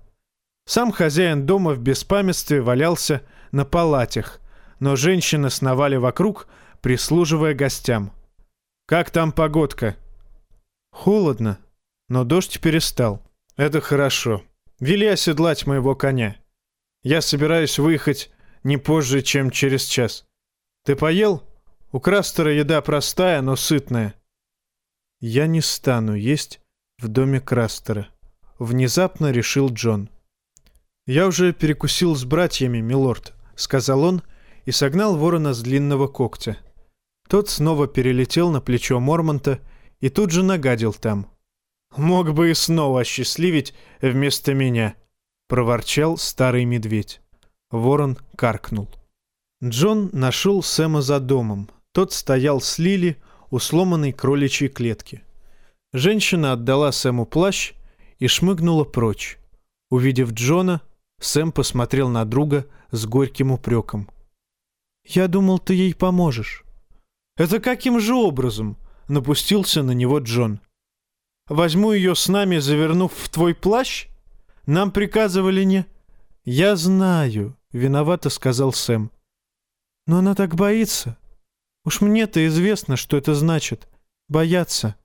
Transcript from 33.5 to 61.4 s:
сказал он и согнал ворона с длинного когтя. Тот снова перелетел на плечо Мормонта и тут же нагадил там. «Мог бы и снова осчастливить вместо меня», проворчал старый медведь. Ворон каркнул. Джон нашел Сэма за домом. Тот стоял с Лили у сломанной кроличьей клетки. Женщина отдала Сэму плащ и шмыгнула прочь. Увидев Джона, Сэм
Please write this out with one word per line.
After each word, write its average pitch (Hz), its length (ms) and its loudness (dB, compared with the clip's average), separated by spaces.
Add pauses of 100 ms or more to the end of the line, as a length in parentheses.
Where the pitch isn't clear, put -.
сказал 135 480 0
он 175 200 2 (420)
и 131 60 -6
согнал 170 460 0
ворона 156 360 0
с 117 80 -6
длинного 135 480 0
когтя. 117 480 -4 (720)
Тот 202 220 0
снова 147 360 0
перелетел 131 640 0
на 139 120 -2
плечо 127 360 0
Мормонта 143 640 0 (400)
и 131 80 0
тут 202 220 0
же 175 120 2
нагадил 131 520 0
там. 101 360 -4 (640)
«Мог 165 360 2
бы 165 180 2
и 160 40 2
снова 143 460 0
осчастливить 147 760 -2 (260)
вместо 135 540 0
меня», 120 400 0 (540)
проворчал 123 680 0
старый 123 480 0
медведь. 110 560 -4 (500)
Ворон 131 480 0 (180)
каркнул. 110 520 -4 (720)
Джон 180 500 0
нашел 165 500 0
Сэма 156 400 0
за 139 180 0
домом. 117 480 -2 (240)
Тот 185 200 0
стоял 135 480 0
с - 180 -6
Лили 180 420 0 (300)
у 127 80 -2
сломанной 156 540 0
кроличьей 139 580 0
клетки. 117 520 -6 (720)
Женщина 165 600 2
отдала 131 400 2
Сэму 123 340 -2
плащ 185 460 0 (460)
и 127 100 0
шмыгнула 165 560 2
прочь. - 540 -4 (520)
Увидев 127 420 0
Джона, 160 500 0 (360)
Сэм 156 320 -2